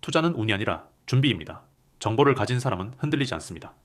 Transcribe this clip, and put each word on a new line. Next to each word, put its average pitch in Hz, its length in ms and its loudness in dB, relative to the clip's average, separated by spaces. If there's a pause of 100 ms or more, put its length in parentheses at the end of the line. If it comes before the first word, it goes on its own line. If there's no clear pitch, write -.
투자는 165 320 2
운이 110 200 0
아니라 101 320 -2 (200)
준비입니다. 123 560 0 (380)
정보를 131 340 4
가진 123 260 0
사람은 110 380 -4
흔들리지 147 380 -2
않습니다. 80 380 -12 (120)